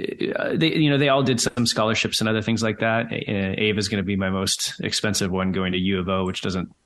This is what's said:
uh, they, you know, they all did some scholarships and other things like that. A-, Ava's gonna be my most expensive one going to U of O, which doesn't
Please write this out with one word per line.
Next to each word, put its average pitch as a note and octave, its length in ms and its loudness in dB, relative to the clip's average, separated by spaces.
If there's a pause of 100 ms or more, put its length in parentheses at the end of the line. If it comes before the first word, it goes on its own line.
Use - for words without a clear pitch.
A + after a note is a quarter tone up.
uh, - 540 -2
they, D#3+ 180 2
you D3+ 160 4
know, C#3+ 80 4
they C#3+ 120 4
all C#3 120 4
did B2+ 180 2
some A#2+ 280 0
scholarships A2 520 0
and A2 80 0
other A2 140 2
things A2+ 220 0
like A2 160 -2
that. A2+ 340 0
A-, G2 560 0
Ava's G2+ 200 0
gonna G#2 120 0
be G2 140 0
my F#2+ 160 0
most - 480 -2
expensive G2+ 500 -2
one F#2+ 220 0
going F#2 220 0
to F#2 40 0
U F#2 220 0
of F2+ 100 -4
O, F#2+ 160 0
which F#2 160 -4
doesn't F#2 320 -4 (120)